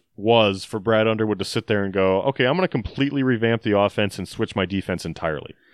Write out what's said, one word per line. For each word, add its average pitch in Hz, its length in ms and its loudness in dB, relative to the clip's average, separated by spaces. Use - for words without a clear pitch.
was 104 480 2
for - 160 -8
Brad 110 260 2
Underwood 110 320 0
to 95 60 -6
sit - 220 -4
there 104 180 0
and 98 80 -6
go, 95 300 2
"Okay, 135 240 0
I'm 135 100 2
gonna 185 120 2
completely 139 540 -2
revamp 117 400 2
the 101 160 2
offense 101 400 0
and 92 80 -8
switch - 300 -6
my 95 100 0
defense 92 380 -4
entirely." 80 500 -6